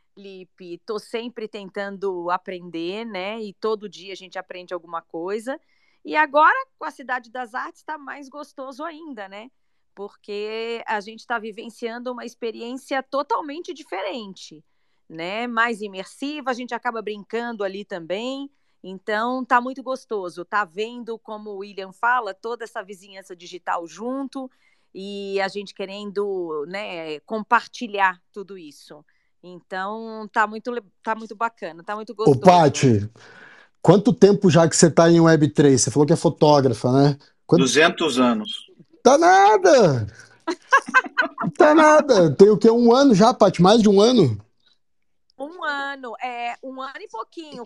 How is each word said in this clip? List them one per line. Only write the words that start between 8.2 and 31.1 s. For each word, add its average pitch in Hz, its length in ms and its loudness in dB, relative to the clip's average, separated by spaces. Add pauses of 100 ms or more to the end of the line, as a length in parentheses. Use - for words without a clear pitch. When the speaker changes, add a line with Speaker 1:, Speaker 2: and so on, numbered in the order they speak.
Speaker 1:
gostoso 277 560 -16
ainda, 294 460 -14
né? 208 200 -18 (460)
Porque 214 920 -10
a 214 140 -4
gente 220 240 -18
tá 233 140 -6
vivenciando 233 720 -12
uma 240 140 -12
experiência 240 760 -10
totalmente 285 720 -6
diferente, 262 880 -14 (460)
né? 185 380 -8
Mais 226 340 -4
imersiva, 254 680 -10
a - 20 -2
gente 247 200 -12
acaba 233 280 -8
brincando 214 640 -10
ali 196 220 -8
também. 220 640 -10 (340)
Então, 220 600 -6
tá 240 160 2
muito 262 220 -8
gostoso. 196 640 -10
Tá 208 180 -4
vendo, 220 560 -12
como 214 300 -16
o 196 80 -14
William 190 340 -14
fala, 233 420 -4
toda 226 300 -12
essa 220 200 -14
vizinhança 190 520 -20
digital 175 520 -8
junto 254 600 -10 (440)
e 196 480 -8
a 190 60 -2
gente 196 260 -12
querendo, 190 920 -8
né, 175 540 -10
compartilhar 202 1000 -2 (100)
tudo 196 260 -16
isso. 151 460 -20 (400)
Então, 202 880 -12
tá 220 140 2
muito 214 260 -8
le-, 240 120 -8 (200)
tá 220 120 -4